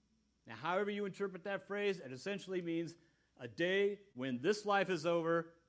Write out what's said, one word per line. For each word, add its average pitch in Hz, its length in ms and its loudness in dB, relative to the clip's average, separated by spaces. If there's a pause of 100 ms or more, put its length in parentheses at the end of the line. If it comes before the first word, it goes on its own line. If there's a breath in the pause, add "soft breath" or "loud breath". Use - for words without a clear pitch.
(460)
Now, 113 100 -10
however 180 340 0
you 208 140 -2
interpret 190 400 -6
that 196 220 -4
phrase, 202 320 0
it 135 140 -10
essentially 185 500 -4
means 165 320 -2 (460 soft breath)
a 123 80 -10
day 190 520 2 (140)
when 123 260 -2
this 208 260 2
life 196 240 4
is 165 160 0
over 165 460 2 (160)